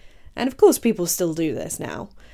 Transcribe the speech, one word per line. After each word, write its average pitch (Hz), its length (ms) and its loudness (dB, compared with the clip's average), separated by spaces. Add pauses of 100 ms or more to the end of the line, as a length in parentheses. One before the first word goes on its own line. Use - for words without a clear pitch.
(360)
And 240 120 -2
of 262 100 -8
course, 349 220 6
people 208 260 0
still 170 300 -2
do 160 180 -2
this - 260 -8
now, - 300 -8 (240)